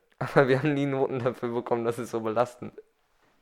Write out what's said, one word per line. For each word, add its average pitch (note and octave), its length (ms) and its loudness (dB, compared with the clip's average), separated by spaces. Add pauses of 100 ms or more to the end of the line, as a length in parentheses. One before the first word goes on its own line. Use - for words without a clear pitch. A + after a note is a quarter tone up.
<laughs> - 120 -18
Aber C#3 300 4
wir C3 100 4
haben D3 160 0
nie C#3 120 0
Noten C3+ 360 0
dafür A#2+ 280 -2
bekommen, A#2 340 -2
das A#2 160 -2
ist A2+ 100 -10
so A2+ 100 -4
belastend. A2 520 -2 (680)